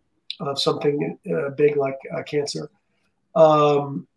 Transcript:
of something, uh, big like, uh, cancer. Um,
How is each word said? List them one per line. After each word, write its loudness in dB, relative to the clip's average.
of -6
something, -2
uh, -4
big 2
like, -2
uh, -6
cancer. -6
Um, 4